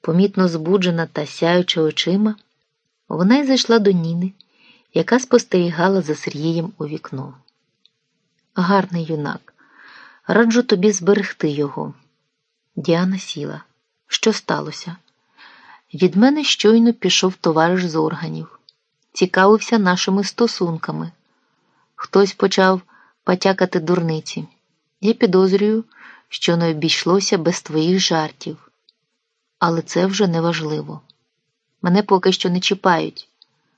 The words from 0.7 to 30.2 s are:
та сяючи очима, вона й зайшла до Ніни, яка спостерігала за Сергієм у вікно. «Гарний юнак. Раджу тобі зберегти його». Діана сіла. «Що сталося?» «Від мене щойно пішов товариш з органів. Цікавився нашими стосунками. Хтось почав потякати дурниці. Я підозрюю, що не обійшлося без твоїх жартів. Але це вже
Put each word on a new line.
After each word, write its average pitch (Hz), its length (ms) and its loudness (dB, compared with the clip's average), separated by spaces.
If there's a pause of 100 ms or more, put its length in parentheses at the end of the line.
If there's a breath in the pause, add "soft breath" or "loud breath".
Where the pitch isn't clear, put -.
та 151 200 -6
сяючи 175 540 0
очима, 190 560 0 (720)
вона 190 300 2
й 285 80 -2
зайшла 240 320 2
до 202 120 4
Ніни, 175 420 -2 (640 soft breath)
яка 202 240 0
спостерігала 185 840 0
за 151 120 -4
Сергієм 165 640 -6
у 151 80 -8
вікно. 139 480 -12 (1200)
«Гарний 185 500 0
юнак. 156 500 -8 (720 loud breath)
Раджу 226 360 4
тобі 208 300 2
зберегти 196 560 0
його». 143 460 -6 (840)
Діана 175 420 0
сіла. - 460 -12 (420)
«Що - 260 0
сталося?» 151 640 -8 (1000 soft breath)
«Від 165 220 2
мене 277 280 4
щойно 233 480 4
пішов 185 420 0
товариш 170 520 0
з 156 100 -4
органів. 160 640 -6 (540)
Цікавився 208 680 2
нашими 190 460 0
стосунками. 165 880 -4 (840)
Хтось - 380 0
почав 190 480 2 (440 soft breath)
потякати 185 560 0
дурниці. 160 680 -4 (520)
Я 208 120 0
підозрюю, 196 720 2 (440 loud breath)
що - 280 -2
не 170 140 0
обійшлося 170 680 0
без 170 240 -2
твоїх 165 380 0
жартів. 160 680 -4 (880)
Але 165 240 0
це 175 240 -2
вже 196 220 0